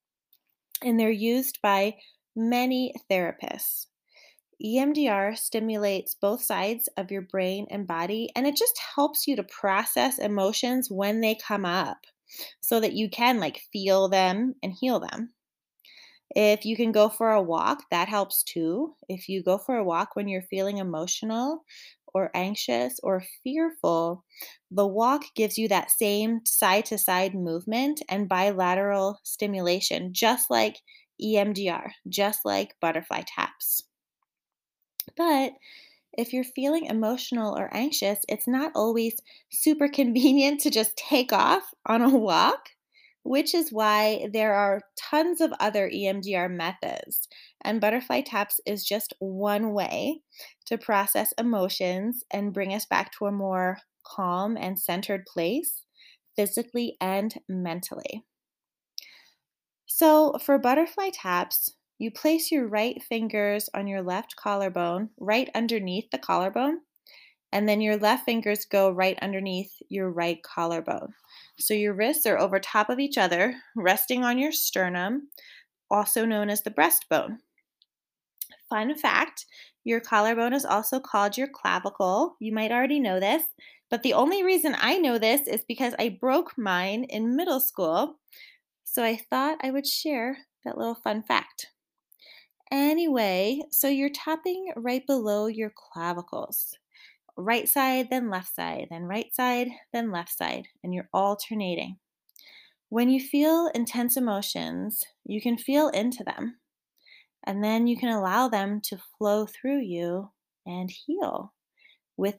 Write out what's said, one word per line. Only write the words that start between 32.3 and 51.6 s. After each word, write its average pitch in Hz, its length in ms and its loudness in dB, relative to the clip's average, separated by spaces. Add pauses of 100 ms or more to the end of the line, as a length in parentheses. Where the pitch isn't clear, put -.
like 202 360 -2
butterfly 165 460 -2
taps. - 560 -4 (1300)
But 277 380 2 (580)
if 240 200 -4
you're 254 100 0
feeling 285 440 -2
emotional 220 720 -2
or - 160 -4
anxious, 208 460 -2 (100)
it's 220 200 -2
not 262 260 0
always 226 400 0 (380)
super 294 360 2
<laughs> 285 40 -2
convenient 269 680 4
to 294 100 2
just 220 260 0
take 254 360 2
off 220 300 4 (240)
on 233 160 4
a 262 80 8
walk, 220 600 4 (520)
which 294 320 0
is 320 160 0
why 214 600 2
there 214 220 2
are 202 260 4 (180)
tons 320 420 0
of 311 200 4
other 202 320 2
E 202 160 -2
M 196 120 -2
D 190 140 -4
R 180 140 0
methods, - 800 -6 (340)
and 214 180 0
butterfly 247 420 2
taps 208 440 -2
is 202 180 -4
just - 360 -4
one 208 520 0
way 208 500 -2 (440)
to 233 100 -4
process 208 640 0
emotions 196 920 0